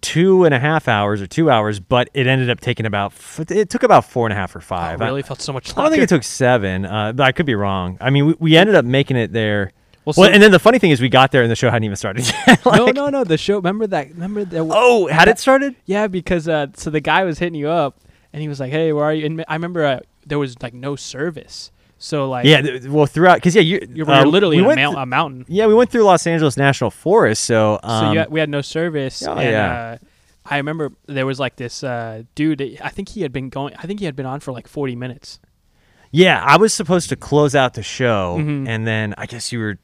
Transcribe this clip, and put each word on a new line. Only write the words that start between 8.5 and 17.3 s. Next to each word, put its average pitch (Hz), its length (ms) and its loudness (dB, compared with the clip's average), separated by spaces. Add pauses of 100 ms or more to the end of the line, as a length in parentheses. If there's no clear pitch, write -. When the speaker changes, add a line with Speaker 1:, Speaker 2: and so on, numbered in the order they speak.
Speaker 1:
ended 202 180 6
up 151 100 6
making 135 340 0
it 107 140 -2
there. 104 400 -4 (320)
Speaker 2:
Well, 156 120 -4
Speaker 1:
Well, 190 120 8
Speaker 2:
so 185 40 4
Speaker 1:
and 202 100 8
then 214 80 8
the 180 80 6
funny 233 200 4
thing 185 120 2
is 131 100 2
we 127 100 0
got 131 220 6
there 131 100 4
and 117 80 2
the 117 40 0
show 123 160 0
hadn't 113 140 0
even 101 120 -6
started 113 300 -6 (120)
<laughs> 807 80 -2
yet. - 180 6
Speaker 2:
No, 226 220 4
Speaker 1:
Like 254 80 2
Speaker 2:
no, 285 160 -4
no. 277 140 -2
The 160 140 -2
show, 202 180 -2
remember 214 320 -4
that, 156 200 -4
remember 190 380 -8
that 165 240 -4
Speaker 1:
Oh, 220 360 4
had 160 220 4
it 226 40 4
Speaker 2:
that 220 60 0
Speaker 1:
started? 269 460 0
Speaker 2:
Yeah, 208 240 -2
because, 175 400 -4
uh, 151 260 -2
so - 160 -10
the 151 100 -2
guy 160 240 2
was 165 140 -4